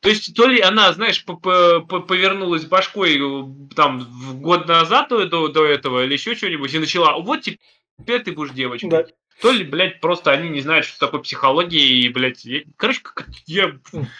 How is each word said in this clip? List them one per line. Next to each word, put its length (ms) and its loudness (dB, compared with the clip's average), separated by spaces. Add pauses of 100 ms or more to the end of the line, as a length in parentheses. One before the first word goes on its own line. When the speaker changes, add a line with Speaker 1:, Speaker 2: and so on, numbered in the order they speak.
Speaker 1:
То 80 2
есть, 260 -2
то 120 6
ли 120 4
она, 320 4
знаешь, 320 -2
по-, 140 -12
по-, 420 4
по-, 220 -6
повернулась 640 -2
башкой, 520 0
э, 260 -4 (300)
там, 280 2
в 400 -14
год 260 0
назад 400 2
до, 200 0
до, 200 -2
до 180 2
этого 380 0
или 80 -2
ещё 240 -4
чего-нибудь, 380 -6
и 60 -2
начала: 400 2
«Вот 240 -4
теперь 800 -8
ты 120 -10
будешь 200 -8
девочкой». 360 -6
Speaker 2:
Да. 160 2 (360)
Speaker 1:
То 120 6
ли, 100 0
блядь, 380 -4
просто 300 0
они 180 0
не 100 -6
знают, 260 0
что 140 -14
такое 220 -2
психология, 680 0
и, 220 2
блядь, 340 -4
я... 200 -8 (120)
короче, 260 -2
как... 260 -14 (180)
я, 340 -4 (140)
Speaker 2:
М. 140 -8 (120)